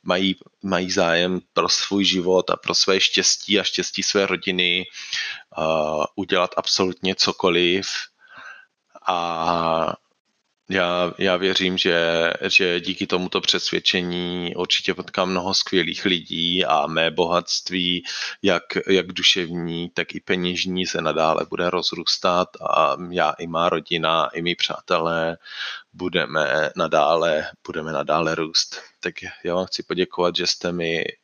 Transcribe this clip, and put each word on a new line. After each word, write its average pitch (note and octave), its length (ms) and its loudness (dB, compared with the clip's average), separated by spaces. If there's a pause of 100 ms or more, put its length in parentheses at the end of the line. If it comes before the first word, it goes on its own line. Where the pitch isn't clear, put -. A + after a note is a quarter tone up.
mají, F#2 320 2 (280)
mají F2+ 280 -2
zájem F2+ 480 2 (140)
pro F2 160 2
svůj - 360 0
život F#2 440 2
a E2+ 80 2
pro - 180 -2
své F#2+ 240 4
štěstí - 600 2
a F#2 40 0
štěstí - 400 -2
své G2 220 2
rodiny, F2+ 600 0 (720)
a D#2 640 0
udělat F#2 400 0
absolutně F#2+ 580 0
cokoliv. F2+ 720 2 (1200)
A E2 840 0 (800)
já, F2+ 460 2
já F#2+ 200 2
věřím, F#2 400 2
že, E2+ 520 2 (180)
že F2+ 320 2
díky F#2 280 -4
tomuto F2+ 340 0
přesvědčení F2+ 1120 -2
určitě - 380 0
potkám F2+ 360 -2
mnoho F#2 240 -2
skvělých - 520 0
lidí F2 600 0
a D2+ 220 2
mé D#2+ 240 2
bohatství, F2 920 0 (380)
jak, F#2 220 2 (240)
jak F#2 200 4
duševní, F2 800 0
tak - 260 -6
i F#2+ 40 -6
peněžní, F2+ 680 -2
se E2+ 160 -4
nadále D#2+ 480 2
bude F2 200 -2
rozrůstat F2+ 800 0 (140)
a D2 340 2 (140)
já E2+ 220 2
i E2 160 -8
má E2 220 0
rodina, D#2+ 580 0
i - 140 -4
mý F2 140 -2
přátelé E2 840 -2 (560)
budeme D#2 840 0
nadále, D#2+ 760 2 (160)
budeme D#2+ 240 -8
nadále D#2 440 0
růst. - 460 -4 (180)
Tak F2+ 140 -6 (300)
já F2 120 -2
vám F#2 100 0
chci - 180 -8
poděkovat, F2 520 0
že F2 120 -2
jste - 240 -2
mi E2+ 320 -2 (200)